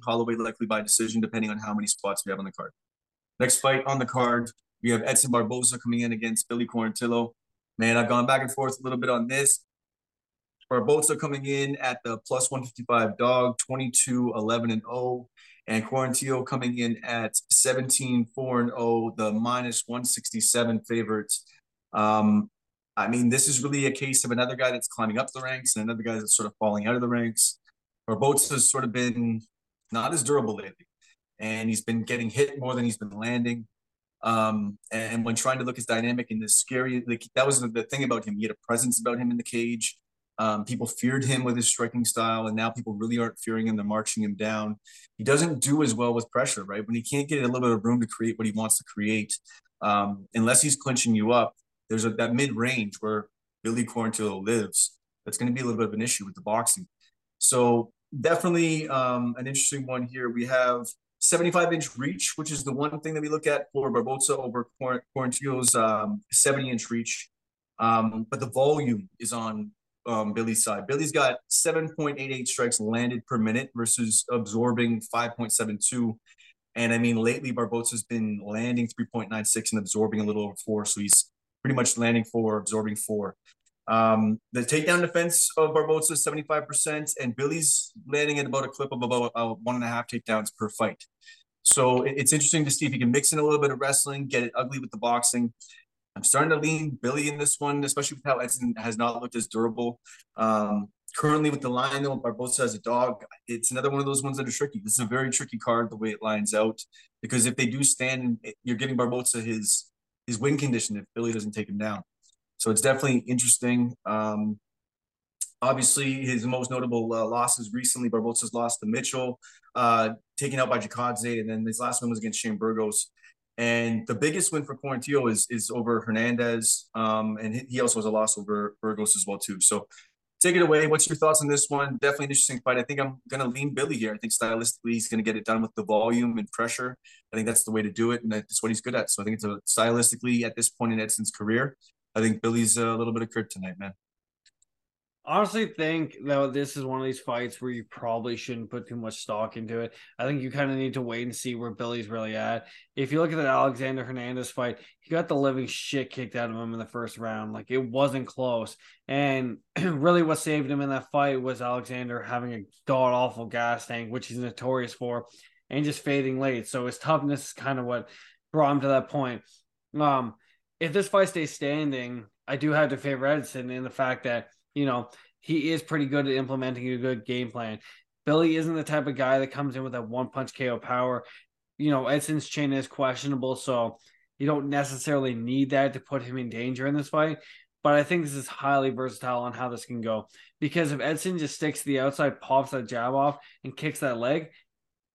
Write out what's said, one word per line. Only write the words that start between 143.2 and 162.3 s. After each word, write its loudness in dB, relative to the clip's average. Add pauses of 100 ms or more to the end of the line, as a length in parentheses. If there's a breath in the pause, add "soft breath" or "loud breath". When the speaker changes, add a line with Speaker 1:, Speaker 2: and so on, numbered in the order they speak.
Speaker 1:
of -8
kryptonite, -6
man. -10 (1300)
Speaker 2:
Honestly, 2
think -2
that 2
this -4
is -6
one -2
of -2
these -4
fights -4
where -6
you -8
probably -4
shouldn't -8
put -10
too -12
much -8
stock -4
into -6
it. -6 (280 loud breath)
I -2
think -2
you -6
kinda 0
need -2
to -4
wait -4
and -6
see -6
where -8
Billy's -6
really -6
at. -4 (280 loud breath)
If -2
you 2
look 2
at -2
the 0
Alexander 2
Hernandez -6
fight, -4 (240 loud breath)
he -14
got 0
the 0
living 2
shit -4
kicked -8
out -4
of -6
him -6
in -8
the -8
first -10
round. -6
Like, -10
it 2
wasn't 0
close. -4 (300 soft breath)
And 0 (100)
<clears throat> -6
really 4
what 2
saved -2
him 0
in -2
that -4
fight 2
was -4
Alexander -6
having -6